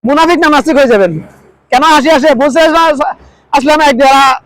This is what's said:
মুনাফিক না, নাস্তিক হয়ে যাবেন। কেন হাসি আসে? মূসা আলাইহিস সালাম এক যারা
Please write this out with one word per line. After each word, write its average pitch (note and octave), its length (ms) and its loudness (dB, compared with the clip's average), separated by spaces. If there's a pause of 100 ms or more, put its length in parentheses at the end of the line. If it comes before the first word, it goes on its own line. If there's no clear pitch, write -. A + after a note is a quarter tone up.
মুনাফিক D#4+ 340 0
না, D#4+ 100 0
নাস্তিক D4+ 280 0
হয়ে C#4 100 2
যাবেন। F#3+ 340 0 (500)
কেন C4 120 0
হাসি D4+ 280 0
আসে? D4 240 2
মূসা C4+ 260 -2
আলাইহিস D#4+ 400 0 (640)
সালাম D4+ 160 0
এক C#4+ 180 0
যারা C4+ 480 2